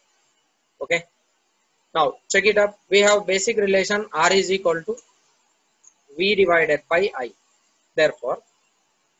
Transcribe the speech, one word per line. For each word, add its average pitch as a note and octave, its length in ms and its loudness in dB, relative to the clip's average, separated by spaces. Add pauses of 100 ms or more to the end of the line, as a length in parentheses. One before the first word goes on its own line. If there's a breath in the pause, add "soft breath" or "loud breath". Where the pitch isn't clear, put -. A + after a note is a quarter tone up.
(800)
Okay. E3+ 220 -4 (880)
Now D3 220 0 (140)
check G3 160 0
it G#3 120 2
up. G#3 220 0 (100)
We G3 100 4
have G3+ 280 2
basic G3 300 -2
relation G3+ 540 0
R E3 220 0
is F#3 180 0
equal E3+ 320 -2
to A3 140 -8 (1200)
V G3 180 0
divided E3 540 2
by F3+ 280 0
I. B2+ 140 -8 (640)
Therefore, D3+ 420 -2 (840)